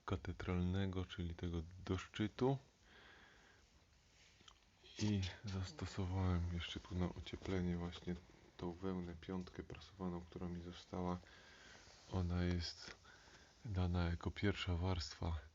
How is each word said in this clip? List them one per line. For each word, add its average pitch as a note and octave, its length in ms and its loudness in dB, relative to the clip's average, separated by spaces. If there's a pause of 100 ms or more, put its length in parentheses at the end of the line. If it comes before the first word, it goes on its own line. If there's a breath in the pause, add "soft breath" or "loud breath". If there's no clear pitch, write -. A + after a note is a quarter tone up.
katedralnego, F#2 1000 0
czyli E2+ 300 -4
tego E2+ 280 -2 (220)
do F#2 120 2
szczytu. B2+ 600 2 (2500 loud breath)
I G#2 220 4 (240 loud breath)
zastosowałem F#2 1080 2
jeszcze - 260 -4
tu - 160 -6
na F2+ 180 2
ocieplenie F2 640 0
właśnie F2 380 -2 (420)
tą F2 160 -4
wełnę F2 480 -4
piątkę F#2 420 -4
prasowaną, F2 580 -6
która F2 260 -6
mi F2 140 -4
została. F2+ 580 -2 (920 loud breath)
Ona F2 320 4
jest - 540 0 (720 loud breath)
dana F2+ 380 4
jako E2+ 260 2
pierwsza F#2 440 2
warstwa E2+ 640 0 (160)